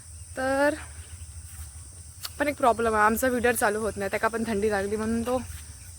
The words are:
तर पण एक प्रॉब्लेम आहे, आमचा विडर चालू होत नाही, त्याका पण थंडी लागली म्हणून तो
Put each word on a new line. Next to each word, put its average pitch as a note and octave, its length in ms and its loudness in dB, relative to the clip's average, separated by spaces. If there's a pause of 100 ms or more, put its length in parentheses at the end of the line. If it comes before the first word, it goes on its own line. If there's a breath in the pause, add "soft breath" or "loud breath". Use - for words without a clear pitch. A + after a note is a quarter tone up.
(360 loud breath)
तर C4+ 380 4 (1600 loud breath)
पण D4 100 0
एक C#4+ 80 -2
प्रॉब्लेम A3+ 380 4
आहे, G#3 100 6
आमचा A3+ 240 4
विडर B3 260 4
चालू G#3+ 260 2
होत G#3+ 160 0
नाही, G3 140 -4
त्याका A3 180 2
पण A3+ 180 -2
थंडी G#3+ 240 2
लागली G3+ 260 0
म्हणून A3+ 260 0
तो B3 200 0 (560 loud breath)